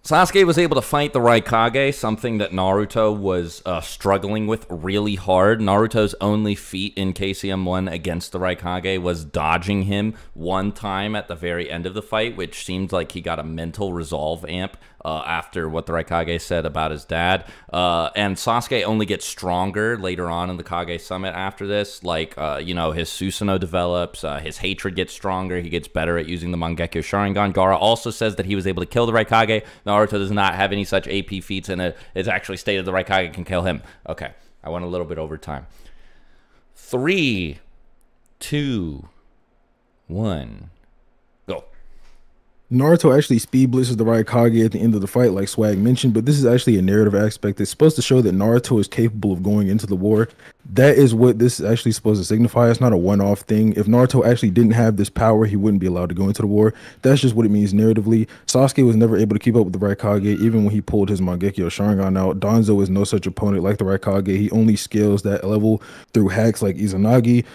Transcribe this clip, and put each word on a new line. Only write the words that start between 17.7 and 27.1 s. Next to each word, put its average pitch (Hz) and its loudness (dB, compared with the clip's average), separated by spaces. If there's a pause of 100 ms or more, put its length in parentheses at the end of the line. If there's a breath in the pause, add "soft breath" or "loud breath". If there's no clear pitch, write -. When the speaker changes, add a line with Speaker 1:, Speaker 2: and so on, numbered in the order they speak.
Speaker 1:
Uh, 85 -2
and 101 -2
Sasuke 117 -2
only 107 -2
gets 95 -6
stronger 98 -4
later 90 -6
on 87 -6
in 90 -8
the 85 -12
Kage 87 -8
Summit 92 -10
after 95 -10
this. 104 -6
Like, 82 -6
uh, 73 -6
you 87 -8
know, 82 -4
his 82 -6
Susanoo 95 -4
develops, 87 -4
uh, 71 -8
his 78 -12
hatred 92 -6
gets 92 -6
stronger, 92 -6
he 85 -12
gets 85 -8
better 82 -4
at 78 -4
using 87 -8
the 87 -4
Mangekyo 82 -6
Sharingan. 101 -2